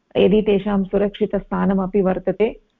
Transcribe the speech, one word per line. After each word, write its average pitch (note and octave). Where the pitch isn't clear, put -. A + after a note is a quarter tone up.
यदि G3+
तेषां G3+
सुरक्षितस्थानमपि G3
वर्तते, F#3